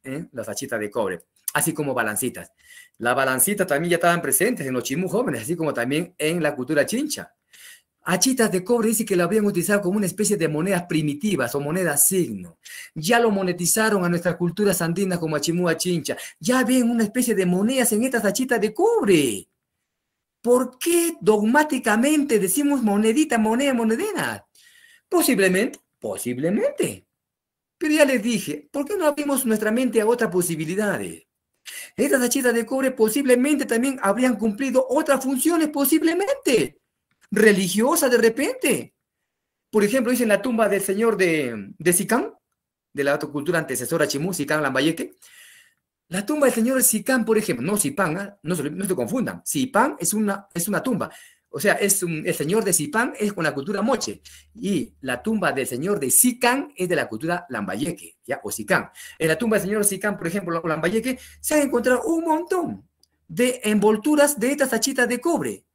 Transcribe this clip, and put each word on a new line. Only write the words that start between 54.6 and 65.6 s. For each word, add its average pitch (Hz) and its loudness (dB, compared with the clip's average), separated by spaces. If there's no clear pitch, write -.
la 127 -6
tumba 190 0
del 131 -2
señor 160 -2
de 131 -2
Sicán 247 2
es 185 -4
de 175 2
la 127 -2
cultura 160 -6
Lambayeque, 110 -6
¿ya? 135 -6
O 104 -8
Sicán. 113 -2
En 160 0
la 156 2
tumba 220 0
del 165 -2
señor 208 0
Sicán, 202 -2
por 165 -8
ejemplo, 170 -4
Lambayeque, 190 -2
se - 0
han 302 6
encontrado 247 2
un 330 0
montón 330 -2
de 247 0
envolturas 214 4
de 254 0
estas 262 0
achitas 247 0
de 240 -2
cobre. 160 -2